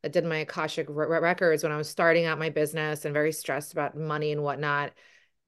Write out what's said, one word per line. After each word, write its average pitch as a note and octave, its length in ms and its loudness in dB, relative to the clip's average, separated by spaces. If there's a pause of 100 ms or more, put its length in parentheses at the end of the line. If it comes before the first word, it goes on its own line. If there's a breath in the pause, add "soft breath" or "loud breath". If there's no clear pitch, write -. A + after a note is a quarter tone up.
that D#3 80 -6
did E3+ 140 2
my D#3+ 120 -2
Akashic D#3 520 -4
re-, D3 180 -2
re-, E3 120 2
records E3+ 440 4
when D#3 80 0
I D3+ 60 -2
was D3+ 120 -4
starting E3+ 360 4
out D#3 140 0
my D#3+ 100 -2
business D3+ 560 -2
and D3 80 -2
very D3+ 180 2
stressed D3 420 -6
about C#3+ 240 -2
money D3+ 340 -2
and D3 120 -2
whatnot. C#3+ 480 -2 (560 soft breath)